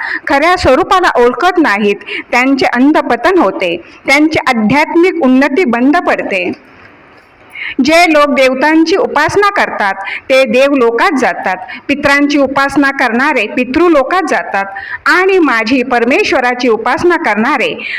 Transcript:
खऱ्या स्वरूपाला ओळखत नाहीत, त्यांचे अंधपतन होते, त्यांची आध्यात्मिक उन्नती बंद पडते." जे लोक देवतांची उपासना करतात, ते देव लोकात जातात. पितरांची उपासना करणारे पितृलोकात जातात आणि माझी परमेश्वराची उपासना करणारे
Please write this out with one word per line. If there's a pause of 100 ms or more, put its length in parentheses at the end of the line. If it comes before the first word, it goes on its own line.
(280)
खऱ्या
स्वरूपाला
ओळखत
नाहीत, (360)
त्यांचे
अंधपतन
होते, (300)
त्यांची (100)
आध्यात्मिक
उन्नती
बंद
पडते." (1300)
जे
लोक
देवतांची
उपासना
करतात, (340)
ते
देव
लोकात
जातात. (320)
पितरांची
उपासना
करणारे
पितृलोकात
जातात (420)
आणि
माझी
परमेश्वराची
उपासना
करणारे (120)